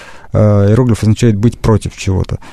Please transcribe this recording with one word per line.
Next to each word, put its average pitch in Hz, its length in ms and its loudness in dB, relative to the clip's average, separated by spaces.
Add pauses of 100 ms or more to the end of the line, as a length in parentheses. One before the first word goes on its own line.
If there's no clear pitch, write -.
(340)
Э, 101 360 2
иероглиф 117 320 2
означает 107 340 2
«быть 113 220 0
против - 400 -2
чего-то». 90 400 -4 (140)